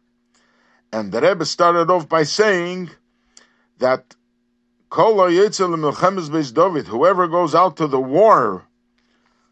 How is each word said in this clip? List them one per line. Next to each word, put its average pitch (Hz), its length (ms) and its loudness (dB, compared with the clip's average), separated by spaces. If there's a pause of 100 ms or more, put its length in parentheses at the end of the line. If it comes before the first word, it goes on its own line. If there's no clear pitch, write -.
(920)
And 107 200 -8
the 113 100 -4
Rebbe 170 220 0
started 170 460 0
off 170 180 -2
by 160 140 0
saying 180 680 -2 (880)
that 127 360 -4 (760)
Kol 208 240 2
Hayetze 185 520 2
L'Milchemes 165 600 -2
Beis 147 240 -6
David, 160 320 0
whoever 170 420 0
goes 165 280 -2
out 175 220 0
to 156 100 -2
the 131 120 -2
war, 135 680 2 (840)